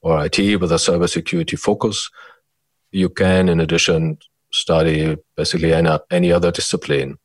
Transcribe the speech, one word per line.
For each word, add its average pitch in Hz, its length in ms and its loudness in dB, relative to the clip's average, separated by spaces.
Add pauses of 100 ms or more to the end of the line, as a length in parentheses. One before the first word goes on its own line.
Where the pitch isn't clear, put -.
or 82 160 2
I 73 100 -2
T 101 280 0
with 87 160 0
a 82 40 2
cybersecurity 87 800 -2
focus, 104 520 -2 (800)
you 92 180 0
can, 92 400 2
in 82 100 2
addition, 80 600 0 (320)
study 80 680 0 (180)
basically 82 380 0
any, 80 160 2 (220)
any 180 200 2
other 87 200 2
discipline. 69 720 -4